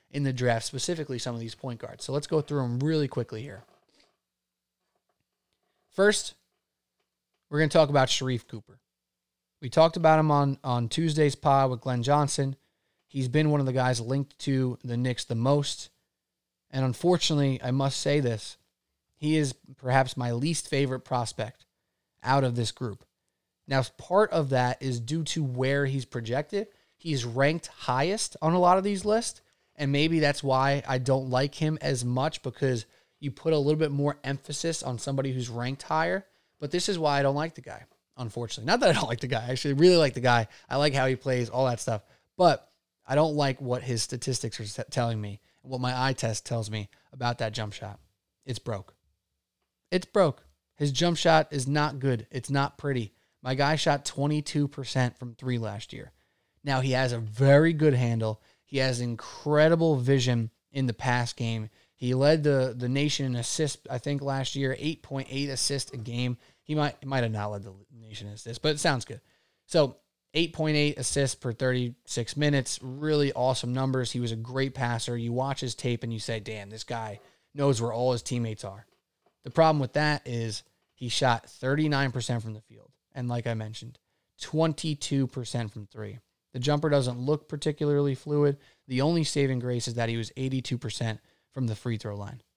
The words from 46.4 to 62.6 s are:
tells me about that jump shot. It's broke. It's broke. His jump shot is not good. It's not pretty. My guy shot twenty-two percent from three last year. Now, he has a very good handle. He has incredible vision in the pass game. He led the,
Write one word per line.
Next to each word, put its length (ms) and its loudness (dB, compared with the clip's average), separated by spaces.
tells 240 -4
me 180 -6
about 260 -4
that 140 -4
jump 200 -6
shot. 260 -14
It's 120 -6
broke. 360 -10
It's 160 -2
broke. 380 2
His 160 0
jump 260 2
shot 320 6
is 160 -4
not 320 0
good. 320 0
It's 200 -8
not 280 0
pretty. 340 -4
My 120 -4
guy 220 2
shot 280 2
twenty-two 640 0
percent 500 -2
from 160 -12
three 240 -2
last 340 -6
year. 200 -14
Now, 180 0
he 120 2
has 200 2
a 60 -4
very 540 6
good 220 4
handle. 460 0
He 140 -4
has 220 0
incredible 960 2
vision 540 2
in 140 0
the 80 0
pass 380 0
game. 360 -4
He 200 -2
led 280 4
the, 340 2